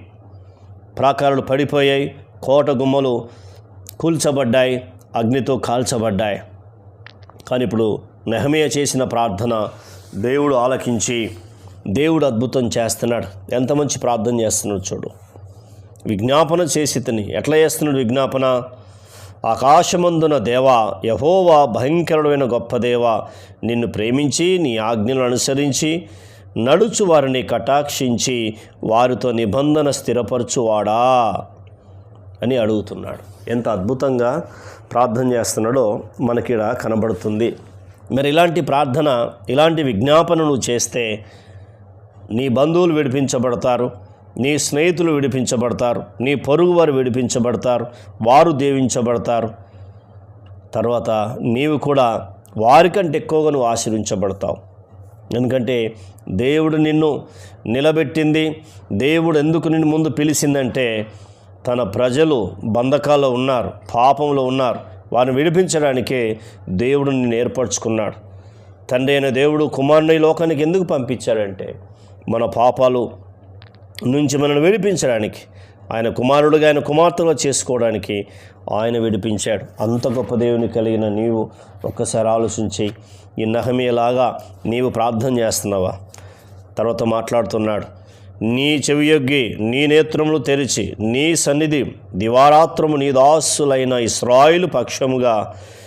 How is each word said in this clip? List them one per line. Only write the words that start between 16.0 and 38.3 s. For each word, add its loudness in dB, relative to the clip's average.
విజ్ఞాపన 2
చేసి -2
తిని -4
ఎట్లా 0
చేస్తున్నాడు 0
విజ్ఞాపన? 0
"ఆకాశమందున 4
దేవా, 2
యెహోవా, 4
భయంకరుడైన 0
గొప్ప -4
దేవా, 0
నిన్ను -2
ప్రేమించి 0
నీ -2
ఆజ్ఞలను -2
అనుసరించి -2
నడుచు 2
వారిని 2
కటాక్షించి -2
వారితో 2
నిబంధన 0
స్థిరపరచువాడా?" 0
అని 0
అడుగుతున్నాడు. -6
ఎంత -2
అద్భుతంగా -2
ప్రార్థన 0
చేస్తున్నాడో 0
మనకిడ -2
కనబడుతుంది. -2
మరి -2
ఇలాంటి 2